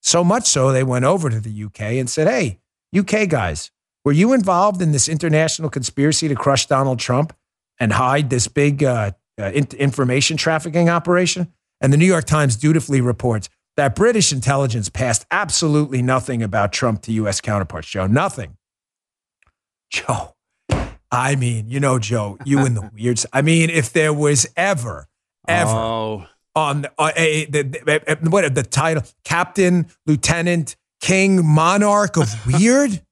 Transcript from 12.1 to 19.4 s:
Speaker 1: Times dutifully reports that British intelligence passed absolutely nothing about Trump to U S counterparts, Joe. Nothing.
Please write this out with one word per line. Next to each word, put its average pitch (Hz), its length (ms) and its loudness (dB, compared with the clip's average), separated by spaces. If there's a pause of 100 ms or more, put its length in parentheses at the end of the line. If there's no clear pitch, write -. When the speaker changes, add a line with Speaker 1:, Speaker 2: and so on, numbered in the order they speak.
Speaker 1:
Times 143 300 2
dutifully 147 460 0
reports 120 480 -2 (260)
that 135 200 0
British 220 360 2
intelligence 131 560 -2
passed - 420 -4
absolutely 151 720 0
nothing 127 400 -2
about 104 300 -2
Trump 110 320 -2
to 113 80 -8
U 110 160 -2
S 98 140 -4
counterparts, 95 480 -6
Joe. 95 180 -4
Nothing. 123 500 -2 (1300)